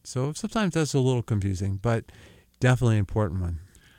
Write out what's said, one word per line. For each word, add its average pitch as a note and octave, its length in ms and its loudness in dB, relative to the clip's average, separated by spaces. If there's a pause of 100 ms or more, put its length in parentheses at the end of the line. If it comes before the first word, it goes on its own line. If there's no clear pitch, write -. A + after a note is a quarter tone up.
So C3+ 300 -4
sometimes G#3 400 -2
that's D#3 200 0
a C#3+ 60 4
little B2+ 220 2
confusing, G2 600 -2
but A#2 240 0 (540)
definitely B2 360 4
an G#2+ 40 2
important F#2+ 420 -2
one. E2+ 180 -4 (400)